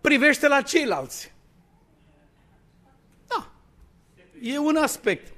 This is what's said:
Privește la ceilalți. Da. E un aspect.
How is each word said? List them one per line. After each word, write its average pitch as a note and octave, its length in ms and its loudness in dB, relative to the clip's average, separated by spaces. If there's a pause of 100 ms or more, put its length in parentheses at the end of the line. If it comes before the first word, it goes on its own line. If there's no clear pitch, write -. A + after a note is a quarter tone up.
Privește D4 480 4
la C#4 140 4
ceilalți. F#3+ 680 -4 (1900)
Da. - 260 -6 (880)
E B3+ 180 -4
un D4+ 180 0
aspect. - 600 -2